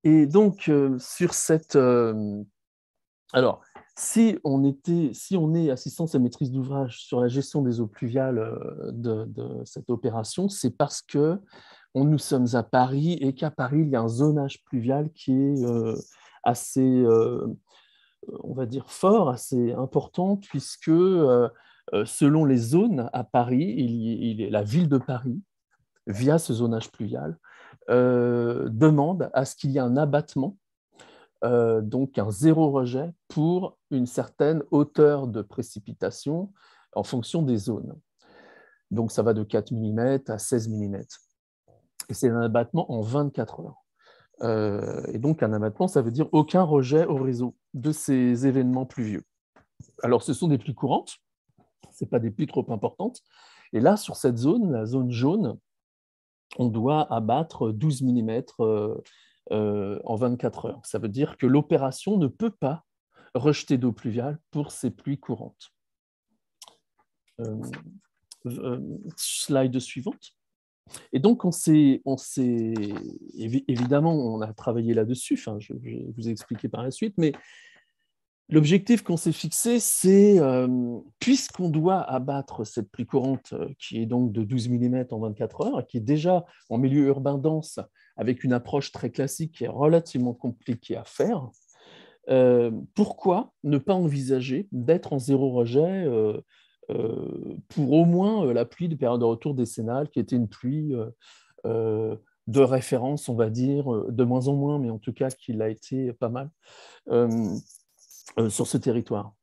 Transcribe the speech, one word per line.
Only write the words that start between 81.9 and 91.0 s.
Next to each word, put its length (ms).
abattre 640
cette 260
pluie 160
courante, 480
euh, 240
qui 240
est 40
donc 260
de 120
douze 240
millimètres 460
en 60
vingt-quatre 420
heures, 180
et 60
qui 100
est 40
déjà 440
en 80
milieu 300
urbain 320
dense, 420
avec 260
une 80
approche 400
très 180
classique 440
qui 100
est 40
relativement 640
compliquée 640
à 80